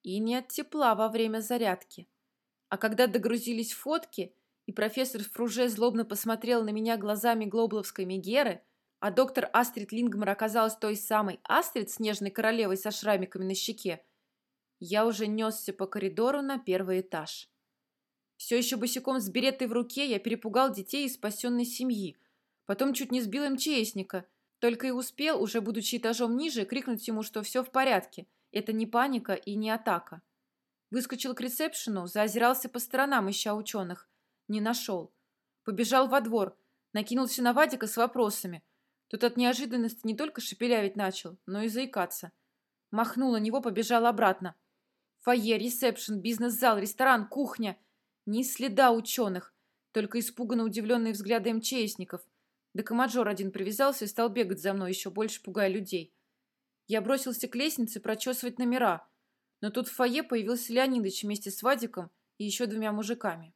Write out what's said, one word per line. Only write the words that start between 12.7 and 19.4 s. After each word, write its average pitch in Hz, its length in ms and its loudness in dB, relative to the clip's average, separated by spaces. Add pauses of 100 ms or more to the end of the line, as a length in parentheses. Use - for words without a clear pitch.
со 208 140 -4
шрамиками 190 540 0
на 190 100 -2
щеке, 185 500 -4 (760)
я 208 280 2
уже 220 200 0
нёсся 220 460 -2
по 196 140 -4
коридору 214 560 0
на 277 160 -4
первый 185 420 0
этаж. 165 480 -8 (880)
Всё - 220 -2
ещё 247 180 0
босиком 254 440 -2
с 196 100 -4
беретой 262 380 0